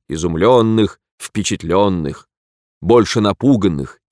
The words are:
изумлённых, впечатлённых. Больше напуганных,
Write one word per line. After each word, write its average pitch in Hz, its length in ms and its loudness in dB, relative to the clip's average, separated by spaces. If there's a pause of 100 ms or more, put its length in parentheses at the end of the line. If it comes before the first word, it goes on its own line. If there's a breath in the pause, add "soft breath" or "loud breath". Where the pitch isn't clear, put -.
изумлённых, 107 920 0 (200)
впечатлённых. 92 1080 -4 (520)
Больше 113 380 2
напуганных, 98 800 0 (120)